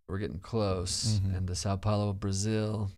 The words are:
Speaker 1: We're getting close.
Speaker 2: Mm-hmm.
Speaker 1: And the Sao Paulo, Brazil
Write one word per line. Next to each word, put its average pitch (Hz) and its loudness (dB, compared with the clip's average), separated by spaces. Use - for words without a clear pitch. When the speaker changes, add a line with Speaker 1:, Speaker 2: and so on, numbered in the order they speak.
Speaker 1:
We're 95 -6
getting 95 -4
close. 101 0
Speaker 2:
Mm-hmm. 95 2
Speaker 1:
And 92 0
the 90 -2
Sao 98 0
Paulo, 104 2
Brazil 104 0